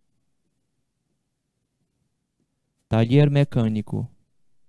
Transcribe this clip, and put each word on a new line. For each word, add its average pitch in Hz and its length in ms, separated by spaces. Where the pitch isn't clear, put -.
Taller 120 420
mecânico. 113 800